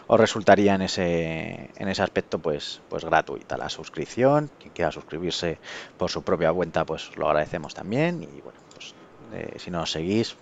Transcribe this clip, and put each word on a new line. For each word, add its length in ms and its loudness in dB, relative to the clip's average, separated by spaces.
os 120 6
resultaría 580 6
en 40 -2
ese, 960 -2
en 120 -6
ese 120 -2
aspecto, 380 0
pues, 500 -4
pues 160 -8
gratuita 540 0
la 100 -6
suscripción. 920 0
Quien 140 -20
quiera 180 0
suscribirse 680 -4
por 120 -2
su 120 -6
propia 320 2
cuenta, 320 -2
pues 320 -8
lo 100 0
agradecemos 460 -2
también 480 -2
y 180 -16
bueno, 180 -20
pues, 220 -20
eh, 240 -10
si 120 -12
no 120 -4
os 80 -4
seguís, 520 -2